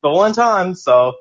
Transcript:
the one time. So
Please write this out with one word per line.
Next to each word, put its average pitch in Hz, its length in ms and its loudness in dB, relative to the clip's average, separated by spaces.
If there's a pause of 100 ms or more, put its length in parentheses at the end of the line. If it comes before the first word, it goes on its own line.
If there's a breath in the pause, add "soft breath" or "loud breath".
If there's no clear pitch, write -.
the 147 80 -2
one 196 240 0
time. 208 420 -2
So 127 460 0